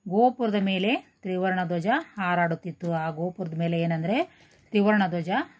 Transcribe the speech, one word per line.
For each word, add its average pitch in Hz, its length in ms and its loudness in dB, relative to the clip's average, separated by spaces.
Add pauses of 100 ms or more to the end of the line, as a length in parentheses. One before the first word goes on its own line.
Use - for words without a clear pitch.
ಗೋಪುರದ 226 480 2
ಮೇಲೆ 196 400 0 (260)
ತ್ರಿವರ್ಣ 185 420 -2
ಧ್ವಜ 170 240 -2 (300)
ಹಾರಾಡುತ್ತಿತ್ತು. 175 760 -2
ಆ 160 160 -2
ಗೋಪುರದ 170 440 -6
ಮೇಲೆ 170 280 0
ಏನಂದರೆ 170 420 0 (460)
ತ್ರಿವರ್ಣ 202 380 4
ಧ್ವಜ 170 220 -2 (300)